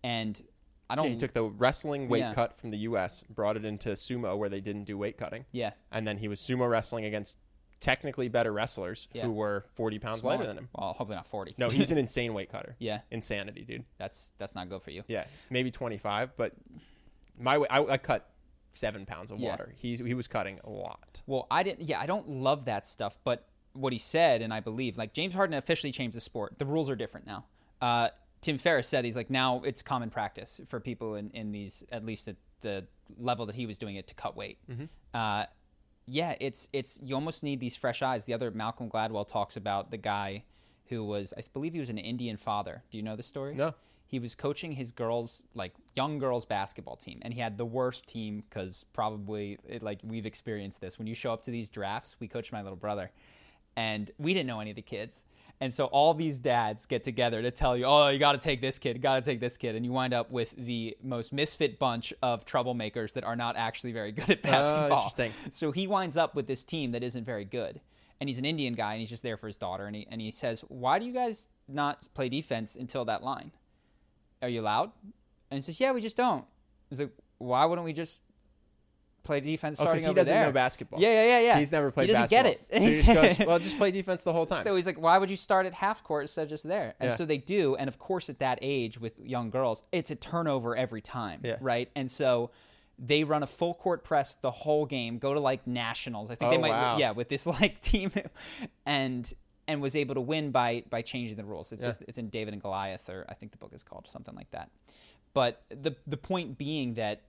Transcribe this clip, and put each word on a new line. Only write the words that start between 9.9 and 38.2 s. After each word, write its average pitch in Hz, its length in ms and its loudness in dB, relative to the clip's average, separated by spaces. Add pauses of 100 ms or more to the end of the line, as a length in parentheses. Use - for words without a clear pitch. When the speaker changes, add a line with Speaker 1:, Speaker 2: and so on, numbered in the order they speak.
Speaker 2:
pounds 113 220 -6
Speaker 1:
Smaller. 135 160 2
Speaker 2:
lighter 208 100 -2
than 104 120 -8
him. 127 180 -12
Speaker 1:
Well, 95 160 -4
hopefully 104 240 -6
not 82 100 -10
forty. 98 320 -8
Speaker 2:
No, 123 100 2
he's 120 220 4
Speaker 1:
<laughs> - 0 -
Speaker 2:
an 160 80 2
insane 120 340 -2
weight 98 180 -6
cutter. - 280 -10
Speaker 1:
Yeah. 107 220 -4 (100)
Speaker 2:
Insanity, 107 540 -8
dude. 117 200 -10 (140)
Speaker 1:
That's, - 400 -12
that's 101 160 -10
not 90 140 -10
good 92 140 -10
for - 100 -14
you. 90 160 -12
Speaker 2:
Yeah, 104 160 -4 (260)
maybe 127 220 0
twenty-five, 110 640 -4
but 110 160 0 (880)
my 131 200 4
weight, 147 120 4
I, 135 140 8
I 135 140 4
cut - 300 0 (460)
seven 107 320 -4
pounds 90 240 -10
of 104 80 -10
Speaker 1:
Yeah. 117 120 -4
Speaker 2:
water. - 260 -8
He's, 120 220 -4
he 123 160 -2
was 123 140 -4
cutting 95 360 -4
a - 60 -14
lot. - 560 -12
Speaker 1:
Well, 131 240 -2
I 160 120 4
didn't, 190 260 -2
yeah, 147 120 -2
I 135 60 -4
don't 190 220 -4
love 135 380 2
that 104 200 -2
stuff, - 380 -6
but 120 240 0 (260)
what 131 180 -2
he 117 60 -4
said, 147 440 4
and 110 100 -4
I 110 80 -4
believe, 113 380 -4
like, 110 160 -6
James 175 200 -2
Harden 185 200 2
officially 143 380 0
changed 123 240 -4
the 117 40 -8
sport. - 380 -8
The 139 80 -2
rules 147 240 0
are 127 60 -2
different 101 300 -8
now. 101 200 -12 (340)
Uh, 120 300 4 (320)
Tim 147 160 0
Ferriss 151 300 4
said, 131 160 2
he's 117 120 -4
like, 120 140 -6
"Now 131 340 2
it's - 180 -4
common 120 280 -2
practice 104 560 -8
for 127 140 -8
people 113 340 -8
in, 104 160 -10
in 107 220 -8
these, 101 380 -10
at 113 140 -10
least 110 240 -8
at 101 80 -12 (240)
the 98 260 -6 (320)
level 120 280 -2
that 104 80 -8
he 123 120 -6
was 104 120 -10
doing 101 180 -8
it, 95 120 -12
to - 60 -20
cut - 220 -8
weight." 104 220 -10 (120)
Speaker 2:
Mm-hmm. 123 140 -10 (300)
Speaker 1:
Uh, 107 320 0 (600)
yeah, 151 340 -2
it's, - 320 -6
it's, 135 300 -6
you 135 120 -6
almost 151 300 -6
need 139 160 -4
these 123 160 -6
fresh 123 260 -2
eyes. 127 220 -2